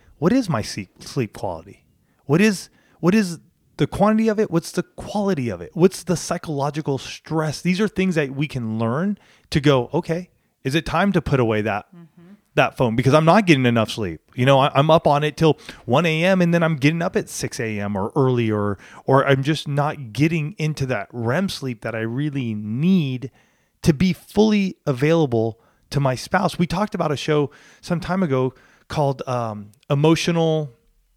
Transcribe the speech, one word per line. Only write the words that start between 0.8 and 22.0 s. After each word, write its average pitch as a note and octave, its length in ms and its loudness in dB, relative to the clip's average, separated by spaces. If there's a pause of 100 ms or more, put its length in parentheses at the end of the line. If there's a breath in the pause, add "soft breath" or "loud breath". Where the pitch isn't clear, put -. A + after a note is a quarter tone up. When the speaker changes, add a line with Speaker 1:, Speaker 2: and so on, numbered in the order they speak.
Speaker 1:
sleep - 360 -6
quality? F#2 520 -12 (400)
What D#3+ 160 2
is, G#3+ 280 0 (300 soft breath)
what F3 140 2
is F#3+ 240 2 (400)
the D3 80 2
quantity A3 420 2
of G#3+ 120 0
it? G#3+ 100 0
What's E3 220 -2
the F#3 100 -4
quality F#3 680 -4
of F2 120 -8
it? E2+ 140 -14
What's F3 280 2
the F3+ 140 -2
psychological C#3+ 800 -4
stress?" - 640 -6
These F3+ 180 0
are G#3+ 80 0
things F#3 280 -2
that C#3+ 160 -2
we C#3 160 -4
can A2+ 320 -6
learn D3+ 400 -2 (320 soft breath)
to D#3 100 0
go, C3 320 4
"Okay, E3+ 380 -6 (320)
is C#3 100 -4
it D#3+ 100 -2
time F#3+ 280 -2
to F3 100 0
put C3+ 180 0
away A2 220 2
that, G#2 340 -4
Speaker 2:
Mm-hmm. - 380 -20 (220)
Speaker 1:
that C#3 200 2
phone? A2+ 200 0
Because B2+ 180 2
I'm D#3 120 6
not F#3 200 6
getting C3+ 220 4
enough A#2 240 2
sleep. F2+ 280 -6 (140)
You B2+ 140 0
know, C#3 120 6
I, C#3+ 140 2
I'm C#3+ 160 4
up E3 160 6
on D3 180 2
it D3+ 140 -4
till D#3+ 220 4 (260 loud breath)
one D3 220 2
A D#3+ 160 0
M F#3 180 4
and E3+ 100 4
then E3+ 120 2
I'm D#3+ 140 0
getting D#3+ 260 2
up F#3 120 -4
at - 140 -4
six - 300 -8
A A2 200 -4
M G2+ 160 -4
or G2 200 -2
early, B2+ 340 2
or, G#2 300 0 (260 loud breath)
or C3+ 220 4
I'm C3+ 160 4
just D3 240 -4
not C#3+ 440 -4
getting D3 460 0
into D3+ 300 -4
that G#2+ 240 -4
rem B2 380 -2
sleep B2 320 -8
that A2+ 120 -6
I A2+ 80 -4